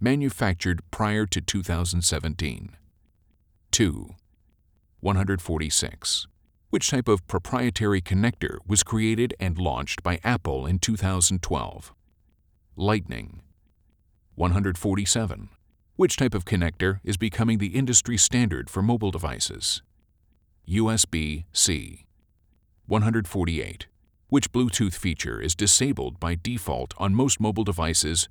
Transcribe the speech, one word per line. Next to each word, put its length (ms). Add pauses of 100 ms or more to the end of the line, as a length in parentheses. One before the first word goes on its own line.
manufactured 880
prior 360
to 140
two 220
thousand 400
seventeen? 760 (920)
Two. 460 (840)
One 160
hundred 260
forty-six. 840 (440)
Which 200
type 160
of 220
proprietary 760
connector 640
was 160
created 560
and 180
launched 460
by 220
Apple 420
in 140
two 160
thousand 460
twelve? 520 (800)
Lightning. 680 (920)
One 180
hundred 260
forty-seven. 720 (460)
Which 200
type 180
of 120
connector 580
is 140
becoming 400
the 180
industry 400
standard 540
for 100
mobile 300
devices? 720 (840)
U 260
S 140
B 480
C. 540 (800)
One 160
hundred 260
forty-eight. 600 (420)
Which 200
Bluetooth 440
feature 440
is 160
disabled 640
by 240
default 540
on 180
most 260
mobile 220
devices 680